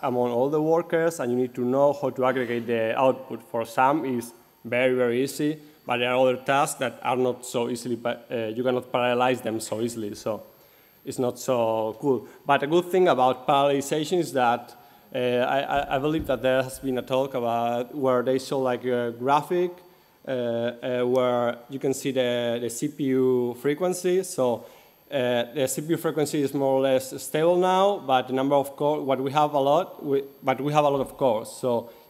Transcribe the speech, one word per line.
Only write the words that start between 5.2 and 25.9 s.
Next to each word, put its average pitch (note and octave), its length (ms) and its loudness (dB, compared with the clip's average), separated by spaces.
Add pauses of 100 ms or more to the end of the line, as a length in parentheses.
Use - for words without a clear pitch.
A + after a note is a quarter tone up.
easy, D3+ 360 -2 (280)
but B2 120 -2
there B2 120 0
are B2+ 80 2
other B2+ 180 4
tasks C#3+ 440 0
that A#2+ 220 -4
are B2 140 0
not B2 300 -2
so A#2+ 240 -2
easily A#2+ 260 -4
pa-, A#2 200 -4 (140)
uh, A2+ 240 -4
you B2 100 -4
cannot B2 260 -2
parallelize B2 520 2
them A2+ 180 -4
so A2 200 -6
easily, A2+ 360 -6
so G#2 260 -6 (640)
it's C3+ 160 -6
not B2 180 -2
so A2 600 0
cool. C3 260 0 (180)
But C#3 200 2
a - 20 -2
good F3 200 2
thing F#3 200 4
about B2+ 400 2
parallelization C#3+ 720 0
is C#3 140 -4
that, A#2+ 420 0 (400)
uh, B2+ 40 -4
I, B2 420 0
I, C#3+ 360 -2
I - 40 -2
believe D#3 260 -2
that B2+ 160 -2
there C3 220 2
has B2+ 160 -10
been B2+ 180 -2
a A#2+ 40 -2
talk C3 320 -2
about A#2+ 600 -2
where C3 300 2
they C3 160 2
show, C#3 180 -4
like, B2 260 -2
a A#2+ 320 -2
graphic, D3 540 0 (560)
uh, - 40 -6
uh, A#2+ 760 -2
where B2 520 2 (120)
you C3+ 80 -8
can C3+ 160 0
see C3+ 160 -4
the, A#2+ 500 0
the A#2+ 80 -4
C D3 200 -6
P D3 160 -6
U B2+ 580 2
frequency. F3+ 640 0
So, - 420 -2 (460)
uh, B2 320 0 (100)
the C3+ 140 0
C - 140 -6
P D3+ 60 -8
U E3 80 2